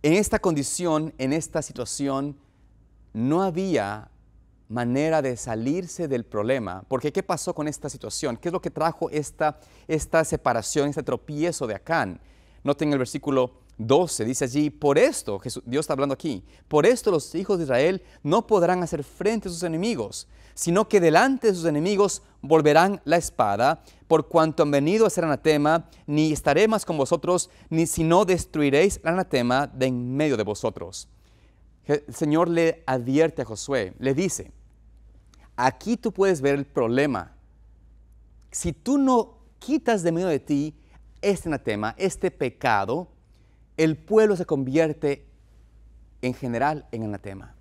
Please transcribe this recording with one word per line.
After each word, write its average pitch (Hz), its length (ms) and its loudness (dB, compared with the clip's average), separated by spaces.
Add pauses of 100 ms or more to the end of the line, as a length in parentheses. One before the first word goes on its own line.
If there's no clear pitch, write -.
En 151 120 4
esta 208 260 2
condición, 156 800 -2
en 131 120 -2
esta 156 300 -4
situación, 139 760 -6 (760)
no 139 300 0
había 147 640 -4 (580)
manera 135 540 0
de 127 160 -4
salirse 147 720 -6
del 127 180 -4
problema. 104 640 -4
Porque, 147 260 -4
¿qué 190 80 -2
pasó 180 320 -4
con 151 140 -6
esta 151 200 -8
situación? 123 480 -6
¿Qué 170 140 -6
es 165 40 -6
lo 185 80 -4
que - 100 -6
trajo 156 400 -2
esta, 151 480 -4 (280)
esta 160 380 0
separación, 139 640 0
este 147 140 -6
tropiezo 147 640 -4
de 104 80 -4
Acán? 113 440 -4 (440)
Noten 143 280 0
el 143 60 0
versículo 131 640 -2 (180)
doce, 143 480 2
dice 135 200 -2
allí, 143 260 -2
"Por 143 260 2
esto", 202 400 2
Jesús, 123 300 -10
Dios 135 160 -2
está 160 100 -4
hablando 139 200 -2
aquí, 135 300 -6 (240)
"por 151 200 4
esto 240 240 2
los 156 240 -2
hijos 185 240 -2
de 165 60 -2
Israel 139 360 2 (220)
no 180 240 2
podrán 180 340 2
hacer 156 220 -6
frente 196 460 -4
a - 20 -8
sus 170 100 -8
enemigos, 165 680 -4 (280)
sino 196 320 0
que 202 140 4
delante 170 460 4
de 196 60 4
sus 170 120 -4
enemigos 185 580 0 (180)
volverán 160 640 4
la 160 140 2
espada, 120 680 0 (240)
por 156 220 2
cuanto 160 340 2
han 147 80 2
venido 165 340 4
a 196 40 4
ser 165 160 -2
anatema, 151 640 2 (180)
ni 151 240 2
estaré 156 380 2
más 220 160 -2
con 165 120 -4
vosotros, 165 520 0 (200)
ni 165 160 2
si - 180 -4
no 170 200 4
destruiréis 160 800 2
el 160 60 -2
anatema 139 580 0
de 131 200 -2
en 123 280 -4
medio 143 220 0
de 107 60 0
vosotros". 101 680 -6 (760)
Je-, 147 220 -2
el 120 80 -16
Señor 160 320 2
le 165 400 0
advierte 135 540 0
a 120 40 -4
Josué, 110 540 -4
le 135 140 0
dice, 156 400 -4 (1040)
aquí 135 400 0
tú 208 160 -6
puedes 190 260 2
ver 139 160 2
el 143 100 -4
problema. 123 680 -2 (1160)
Si 170 200 -6
tú 269 260 -2
no 262 420 2 (200)
quitas 240 420 0
de 165 120 0
medio 180 140 0
de 147 120 0
ti 151 360 -2 (460)
este 190 280 0
anatema, 110 480 -4
este 185 340 -2
pecado, 123 800 -2 (680)
el 160 200 2
pueblo 214 400 2
se 175 80 -4
convierte 143 840 -2 (960)
en 123 120 -4
general 131 580 -4
en 113 120 -8
anatema. 98 580 -12